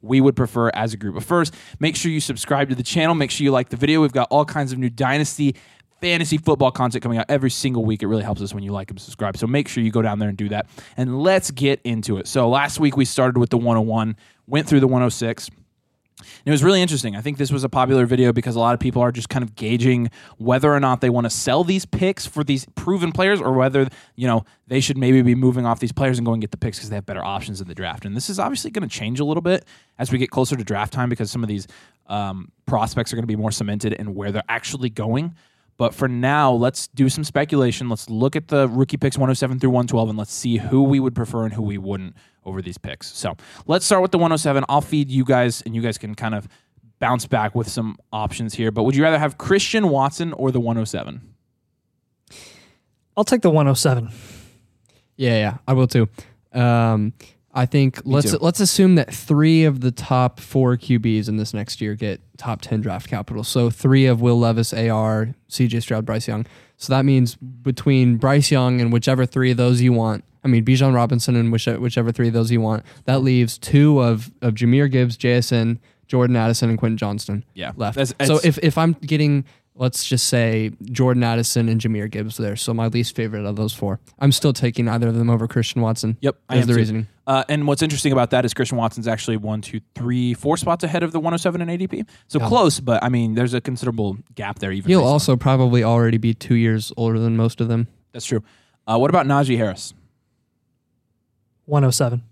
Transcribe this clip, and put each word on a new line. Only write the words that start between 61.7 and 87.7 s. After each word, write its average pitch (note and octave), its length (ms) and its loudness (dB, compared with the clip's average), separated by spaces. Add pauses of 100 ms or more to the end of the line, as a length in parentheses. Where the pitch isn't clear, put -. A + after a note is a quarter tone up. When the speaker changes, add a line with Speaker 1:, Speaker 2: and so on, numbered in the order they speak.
Speaker 3:
year G#2 140 -4
get G#2 260 -6 (160)
top A2+ 260 -8
ten G#2+ 180 -4
draft G2+ 280 -6
capital. A2 360 -8
So A#2+ 260 0
three C3+ 360 4
of A#2 140 4
Will A#2+ 180 4
Levis, A#2 340 2
A A2+ 160 0
R, A2 460 0 (120)
C B2 220 -2
J A#2 100 -2
Stroud, A2 260 -4
Bryce A2 220 -4
Young. A2 200 -6 (300)
So - 160 -4
that C3 120 4
means C3 320 2
between B2+ 800 0
Bryce C3+ 340 4
Young B2+ 300 2
and A#2 120 2
whichever B2+ 320 2
three B2+ 280 0
of A#2+ 40 2
those B2 240 4
you B2 120 4
want, A2+ 320 0 (180)
I C3+ 60 -2
mean, A#2 160 4
Bijan C3 280 4
Robinson A#2+ 440 2
and A#2 160 2
which-, A2+ 140 0
whichever A#2 440 -2
three A#2 160 0
of A2+ 80 0
those A2+ 160 2
you A#2 100 2
want, A2 240 -2 (200)
that C3 180 2
leaves B2 340 2
two D3 460 4
of, A#2 300 0 (100)
of A#2 120 0
Jahmyr B2 360 2
Gibbs, B2+ 260 2
J B2 180 2
S A#2+ 180 2
N, A#2 260 0 (300)
Jordan B2 260 2
Addison, A2+ 360 2
and A2+ 80 2
Quentin A2+ 200 0
Johnston G#2 460 -4 (100)
Speaker 1:
Yeah. F2 220 -8
Speaker 3:
left. A2 200 -4
Speaker 1:
That's, C3 160 -2 (140)
Speaker 3:
So D3+ 120 4
Speaker 1:
it's - 60 -2
Speaker 3:
if, D#3 140 4
if D#3+ 180 2
I'm E3 180 2
getting, D3 500 0 (320)
let's B2+ 280 -2
just - 220 0
say, A2+ 460 0 (180)
Jordan B2+ 320 2
Addison A#2 460 0
and A2+ 120 2
Jahmyr G#2+ 300 -2
Gibbs G#2+ 260 -8
there, G#2+ 200 -4
so A#2 180 -4
my A2+ 140 -2
least A2+ 280 -2
favorite G#2+ 300 -6
of G#2 100 -4
those G#2+ 160 -2
four. G2+ 280 -6 (180)
I'm C#3 140 4
still C#3+ 200 2
taking A#2+ 360 -2
either A#2 200 0
of A2+ 60 0
them A#2 160 2
over A2+ 180 2
Christian A#2+ 320 -2
Watson. A2+ 400 -2
Speaker 1:
Yep, C#3 160 0 (120)
I C3 80 0
Speaker 3:
is B2 60 4
Speaker 1:
am A2+ 40 2
Speaker 3:
the A#2+ 80 2
Speaker 1:
too. A#2 40 4
Speaker 3:
reasoning. A2 280 -2 (200)
Speaker 1:
Uh, C3+ 220 0
and D3 180 0
what's C#3+ 140 0